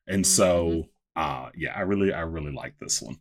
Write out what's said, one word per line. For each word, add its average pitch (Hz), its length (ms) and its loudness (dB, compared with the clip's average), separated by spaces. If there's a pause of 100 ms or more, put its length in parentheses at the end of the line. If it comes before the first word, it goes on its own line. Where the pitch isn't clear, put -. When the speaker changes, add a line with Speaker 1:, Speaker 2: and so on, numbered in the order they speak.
Speaker 1:
And 95 160 0
Speaker 2:
Mm, 85 40 2
Speaker 1:
so, 90 380 6
Speaker 2:
mm-hmm. 78 800 -4
Speaker 1:
uh, 62 100 -14
yeah, 76 200 -6
I 104 60 -4
really, 98 300 2
I 82 100 -2
really 80 300 -6
like 65 280 -10
this - 200 -2
one. 57 220 -14